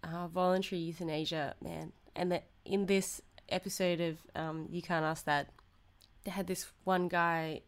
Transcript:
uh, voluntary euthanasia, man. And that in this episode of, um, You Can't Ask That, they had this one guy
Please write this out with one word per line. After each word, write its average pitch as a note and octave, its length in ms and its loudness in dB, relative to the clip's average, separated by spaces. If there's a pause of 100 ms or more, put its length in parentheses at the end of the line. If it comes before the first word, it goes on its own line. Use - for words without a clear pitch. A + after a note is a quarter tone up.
uh, E3+ 240 -4
voluntary F#3 540 4
euthanasia, D#3+ 800 -2
man. D#3+ 300 -6 (220)
And F3+ 180 0
that F3 120 0 (200)
in G3 220 0
this F#3+ 340 2 (280)
episode F3+ 520 0
of, E3 180 0 (160)
um, D#3+ 360 -4
You E3+ 120 -4
Can't D#3+ 220 2
Ask D#3+ 200 0
That, D3 260 2 (760)
they G#3+ 60 -6
had F#3 160 -4
this F#3 200 -4 (180)
one F3+ 240 2
guy E3+ 600 0